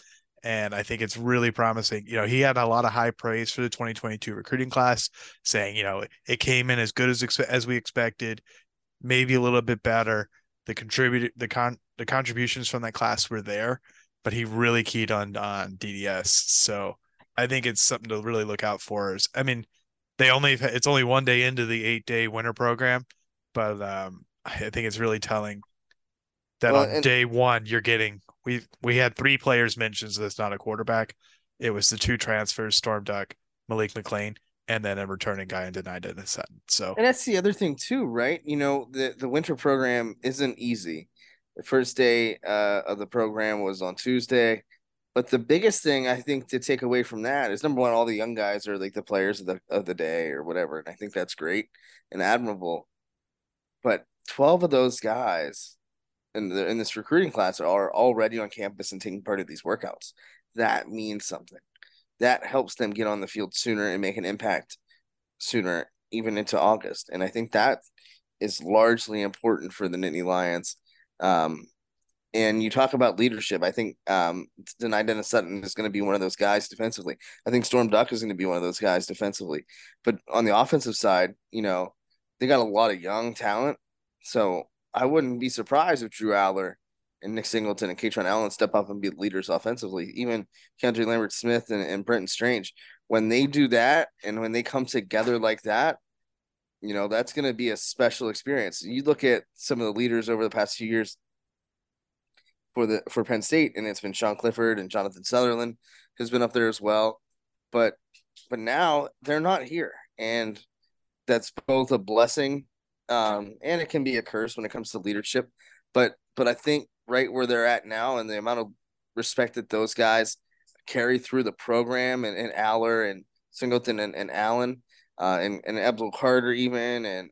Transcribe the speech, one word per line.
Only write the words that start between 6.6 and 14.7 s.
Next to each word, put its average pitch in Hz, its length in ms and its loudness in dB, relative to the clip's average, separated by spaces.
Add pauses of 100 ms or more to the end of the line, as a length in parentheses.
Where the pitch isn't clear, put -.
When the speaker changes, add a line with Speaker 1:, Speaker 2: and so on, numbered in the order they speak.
Speaker 1:
in 123 80 2
as 113 140 0
good 123 160 2
as 123 140 2
expe-, 123 260 -2
as 120 180 0
we 123 80 0
expected, 113 680 -4 (640)
maybe 127 320 2
a 127 60 6
little 123 220 4
bit 117 200 -2
better. 113 460 0 (380)
The 110 80 -6
contributor, 120 640 0
the 123 120 -6
con-, 120 300 -2 (200)
the 117 80 -8
contributions 120 640 -2
from 120 140 -4
that 113 120 -8
class 113 340 -2
were 110 140 -6
there, 107 380 -4 (420)
but 107 100 -4
he 117 120 -2
really 117 400 2